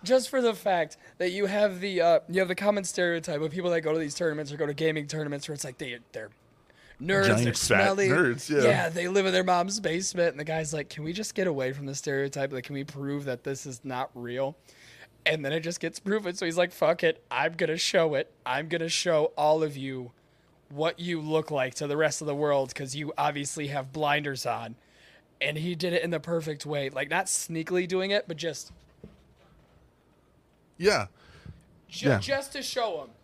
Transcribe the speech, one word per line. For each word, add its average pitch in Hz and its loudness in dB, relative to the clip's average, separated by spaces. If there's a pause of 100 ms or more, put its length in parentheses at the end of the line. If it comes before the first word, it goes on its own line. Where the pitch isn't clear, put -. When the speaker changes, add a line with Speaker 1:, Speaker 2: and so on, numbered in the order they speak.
Speaker 1:
just 247 4
for 262 2
the 226 4
fact 175 0 (200)
that 180 2
you 196 0
have 202 2
the, 185 0
uh, 165 6 (100)
you 180 2
have 185 4
the 180 0
common 202 2
stereotype 165 0
of 156 -2
people 180 -2
that 165 2
go 156 0
to 160 2
these 156 -4
tournaments 151 -2
or 147 -10
go 156 0
to 147 -2
gaming 156 0
tournaments 147 -6
where 156 -6
it's 139 -8
like 131 -12
they, 123 -8 (160)
they're 110 -10 (720)
nerds, 196 4
Speaker 2:
Giant 113 6
Speaker 1:
they're 120 2
Speaker 2:
fat - -2
Speaker 1:
smelly. 196 4
Speaker 2:
nerds, 139 2
yeah. 147 4
Speaker 1:
Yeah, 165 4
they 175 -4
live 196 4
in 185 2
their 185 4
mom's 185 2
basement, 175 0
and 135 -10
the 151 -6
guy's 160 -4
like, 147 -6
"Can 151 -10
we 160 -4
just 202 -6
get 185 0
away 135 0
from 139 -8
the 135 -8
stereotype? 139 -2
Like, 127 -6
can 139 -10
we 139 -4
prove 139 -6
that 127 -4
this 139 -6
is 127 -12
not 131 -4
real?" 123 -4 (720)
And 156 2
then 139 -2
it 160 -2
just 170 -6
gets 165 -6
proven, 196 -2
so 190 -4
he's 165 0
like, 175 2
"Fuck 170 2
it, 160 2
I'm 143 0
gonna 165 -2
show 165 2
it. 143 -2 (140)
I'm 135 -2
gonna 165 -2
show 160 2
all 156 6
of 147 -2
you 131 -8 (580)
what 156 -2
you 170 -2
look 156 0
like 131 0
to 147 -4
the 143 0
rest 151 2
of 151 -4
the 143 0
world, 143 2
'cause 135 -8
you 151 -6
obviously 143 -2
have 135 -6
blinders 147 0
on." 117 -4 (680)
And 147 -2
he 175 -4
did 175 -2
it 175 0
in 170 -4
the 165 -2
perfect 156 -4
way. 143 -4
Like, 139 -4
not 180 0
sneakily 170 -2
doing 185 -2
it, 202 0
but 170 -6
just 156 -8 (2000)
Speaker 2:
Yeah. 170 4 (800)
Speaker 1:
ju- - 0
Speaker 2:
Yeah. 113 6
Speaker 1:
just 269 -2
to 277 -6
show 208 -2
'em. 120 -16 (140)